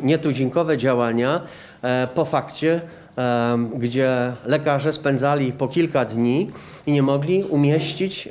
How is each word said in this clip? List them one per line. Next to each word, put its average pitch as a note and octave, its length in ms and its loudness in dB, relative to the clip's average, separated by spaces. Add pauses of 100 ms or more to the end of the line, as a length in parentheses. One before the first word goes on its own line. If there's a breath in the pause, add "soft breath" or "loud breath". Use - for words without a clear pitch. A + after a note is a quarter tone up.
nietuzinkowe D3 720 0
działania, A#2+ 640 2 (400 loud breath)
e, B2+ 340 0
po D#3+ 100 2
fakcie, D#3 560 0 (360 loud breath)
e, A#2+ 400 2 (180)
gdzie B2 560 0 (140)
lekarze C#3+ 480 0
spędzali C#3 580 0
po C3 160 -2
kilka D#3 380 2
dni A#2+ 460 0 (340 loud breath)
i D3 60 0
nie C#3+ 120 4
mogli C#3+ 400 2
umieścić D3+ 880 0